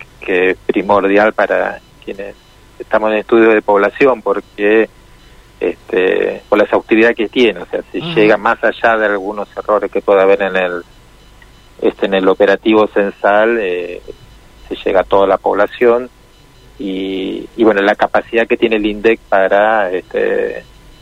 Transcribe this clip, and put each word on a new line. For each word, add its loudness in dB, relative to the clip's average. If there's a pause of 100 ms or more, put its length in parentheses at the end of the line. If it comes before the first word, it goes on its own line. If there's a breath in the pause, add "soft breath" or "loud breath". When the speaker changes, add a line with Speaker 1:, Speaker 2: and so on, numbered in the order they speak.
(200)
Speaker 1:
que -2
es -2 (100)
primordial 0
para -2 (240)
quienes -14 (420)
estamos -2
en 0
estudio 4
de 4
población, 0
porque, 0 (720 soft breath)
este, -4
por 0
la 2
exhaustividad 2
que -4
tiene, 0
o -14
sea, -8 (100)
si -10
Speaker 2:
Ujú. -8
Speaker 1:
llega 4
más -2
allá 0
de 0
algunos -6
errores -2
que -4
pueda 2
haber 2
en -4
el, -4 (1000)
este, -2
en -4
el 0
operativo 2
censal, 0
eh, -6 (680)
se -10
llega 0
a 0
toda 2
la 2
población 0 (680)
y, -8
y, 0
bueno, 4
la 2
capacidad -2
que -2
tiene 0
el -2
indec 0 (100)
para, 2
este, -4 (380)